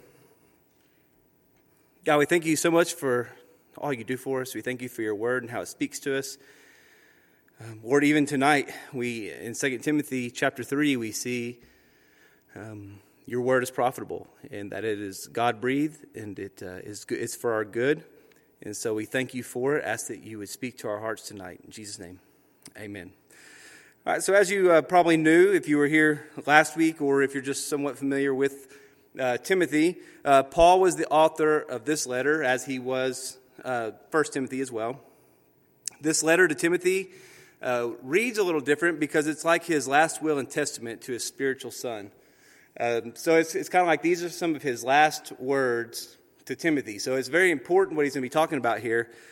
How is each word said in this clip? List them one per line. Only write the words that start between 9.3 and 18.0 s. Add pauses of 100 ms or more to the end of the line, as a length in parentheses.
in
Second
Timothy
chapter
three,
we
see, (960)
um, (320)
your
word
is
profitable (220)
and
that
it
is
God-breathed (100)
and
it,
uh,
is
go-,
it's
for
our
good. (600)